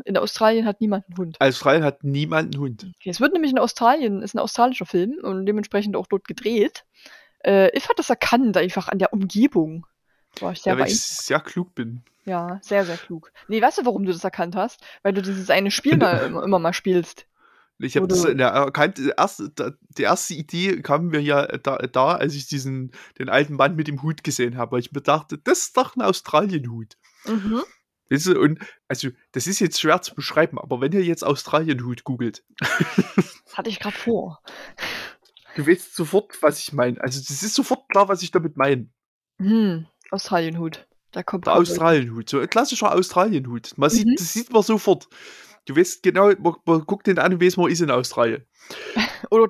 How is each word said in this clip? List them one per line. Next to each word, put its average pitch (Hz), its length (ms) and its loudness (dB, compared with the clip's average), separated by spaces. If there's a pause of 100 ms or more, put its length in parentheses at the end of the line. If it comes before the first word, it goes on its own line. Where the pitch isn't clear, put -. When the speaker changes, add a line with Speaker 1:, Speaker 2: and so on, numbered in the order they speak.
Speaker 1:
in 196 100 -2
Australien 220 500 2
hat 208 140 -2
niemand 208 280 -2
einen 175 100 -18
Hund. 170 220 -4
Speaker 2:
Australien 139 440 4
hat 143 200 -2
niemand 151 500 -2
einen 143 80 -6
Hund. 131 240 -8 (140)
Speaker 1:
Okay, 185 100 -10
es 175 100 -6
wird 294 140 4
nämlich 311 160 0
in 254 80 2
Australien, 233 640 0
ist 208 120 -10
ein 220 40 -4
australischer 240 480 0
Film 202 360 -2
und 190 240 -4
dementsprechend 208 500 -2
auch 185 100 -4
dort 196 200 -4
gedreht. 214 580 -2 (600)
Äh, 196 320 6
If - 140 -6
hat 466 80 0
das 339 100 -2
erkannt, 240 480 2
einfach 180 320 -2
an 196 100 -2
der 214 140 2
Umgebung. 185 720 0 (560)
War 180 120 -4
ich 175 100 -12
sehr 190 100 0
Speaker 2:
Ja, - 60 0
weil - 80 2
ich - 80 0
Speaker 1:
beeindruckt. - 320 -6
Speaker 2:
sehr 147 140 0
klug - 340 -8
bin. 120 280 -8 (220)
Speaker 1:
Ja, 180 380 -6
sehr, 202 220 2
sehr 170 140 -6
klug. - 340 -14 (160)
Nee, 214 120 0
weißt - 180 4
du, 330 60 0
warum 196 200 0
du 185 80 0
das 170 100 -6
erkannt 175 320 -6
hast? 202 260 -4 (220)
Weil 196 100 0
du 196 100 -2
dieses 190 280 -4
eine 196 220 2
Spiel - 240 2
mal 175 220 4
Speaker 2:
<laughs> - 80 -2
Speaker 1:
immer, - 180 -6
immer 190 160 2
mal 165 120 0
spielst. - 540 -2 (520)
Speaker 2:
Ich 135 180 -2
hab 143 80 2
Speaker 1:
Wo - 20 0
Speaker 2:
das 180 160 4
Speaker 1:
du 165 60 2
Speaker 2:
in 139 100 2
der, 127 100 6
erkannt, 139 500 2
die 139 180 -2
erste, 156 340 -2
da, 131 220 -6 (260)
die 139 60 -2
erste 170 300 0
Idee 175 480 -4
kam 156 260 0
mir 156 120 0
ja 143 260 2 (120)
da, 139 200 -4
da, 131 360 0
als 143 220 -2
ich 139 100 -12
diesen, 131 460 -8 (260)
den - 100 -8
alten 147 260 2
Mann 139 200 2
mit 156 140 -4
dem 143 140 -6
Hut 156 200 -6
gesehen 123 340 -2
habe, 120 160 -6
weil 123 80 -2
ich - 120 -8
mir 143 80 -6
dachte, 151 380 0
„Das 349 200 0
ist - 180 -6
doch - 200 0
ein 247 60 -4
Australien-Hut.“ 151 920 -2 (300)
Speaker 1:
Mhm. 214 360 -2 (460)
Speaker 2:
Weißt 151 180 0
du, 185 140 4
und, 151 200 2 (280)
also, 135 200 -6 (240)
das 131 160 -6
ist 196 100 -4
jetzt 165 220 0
schwer 160 200 2
zu - 140 -14
beschreiben, 156 460 -2
aber 127 200 -4
wenn 160 120 -2
ihr 196 100 2
jetzt 170 220 -2
Australien-Hut 139 800 -2
googelt 120 400 -6 (160)
<laughs> - 0 - (840)
Speaker 1:
Das - 120 -20
hatte 208 120 -6
ich 196 100 -8
grad 208 140 -8
vor. 190 460 -4 (1160)
Speaker 2:
Du 143 100 -4
weißt 180 280 2
sofort, 196 480 -2
was 147 180 2
ich - 120 -10
meine. 123 280 -2
Also, 127 200 -4
das 135 220 -8
ist 214 120 -6
sofort - 340 -2
klar, 196 200 4
was 190 140 -2
ich 175 80 -8
damit 165 260 -2
meine. 135 320 0 (500)
Speaker 1:
Hm, 190 480 0 (240)
Australien-Hut. 170 760 -4 (240)
Da 180 120 -10
kommt 180 240 -6
Speaker 2:
Der - 80 4
Speaker 1:
Cowboy. 175 80 6
Speaker 2:
Australien-Hut, 160 680 0
so - 100 0
ein 156 80 -2
klassischer 226 460 0
Australien-Hut. 170 800 0
Man 143 140 4
sieht, 220 160 4
Speaker 1:
Mhm. 240 100 6
Speaker 2:
das 180 160 -6
sieht 240 200 -6
man 220 100 6
sofort. 202 460 2 (580)
Du 139 100 -4
weißt 180 260 2
genau, 190 360 6
man, 165 160 0 (100)
man 160 220 2
guckt - 200 -4
den 185 120 2
an 180 160 2
und 170 80 0
weiß, 180 160 4
man 175 120 4
ist 170 120 0
in 151 80 0
Australien. 123 560 0 (400)
Speaker 1:
<laughs> - 440 -4
Oder 220 200 6